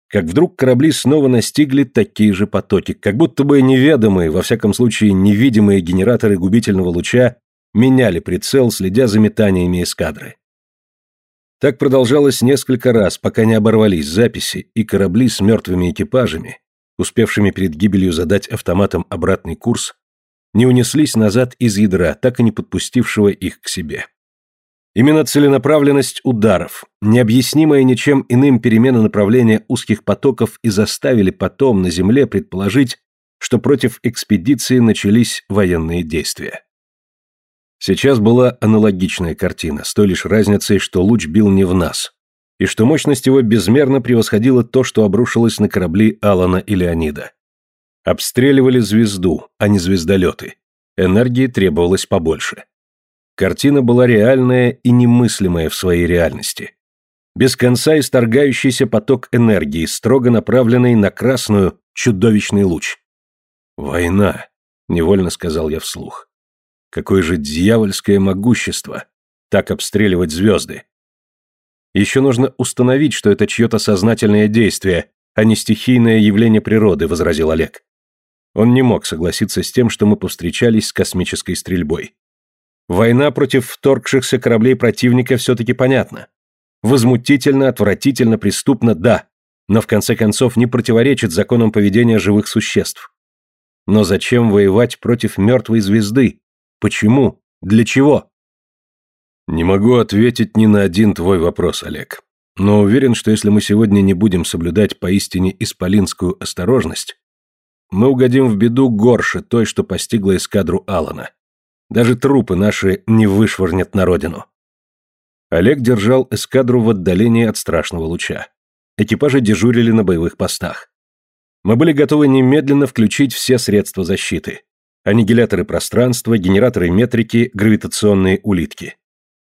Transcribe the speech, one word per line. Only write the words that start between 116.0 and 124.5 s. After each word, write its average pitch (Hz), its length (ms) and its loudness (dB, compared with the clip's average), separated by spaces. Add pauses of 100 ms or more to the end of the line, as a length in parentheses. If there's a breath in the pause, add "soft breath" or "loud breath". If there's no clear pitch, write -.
эскадру 123 520 0
в 110 80 2
отдалении 107 560 0
от 110 100 -2
страшного 82 480 -6
луча. - 440 -8 (500)
Экипажи 127 420 0
дежурили 117 520 2
на 110 120 2
боевых 87 320 -2
постах. - 540 -8 (760)
Мы 110 140 0
были 160 160 2
готовы 147 340 2
немедленно 135 600 2
включить 123 460 0
все - 240 0
средства 101 460 -2
защиты. - 600 -6 (420)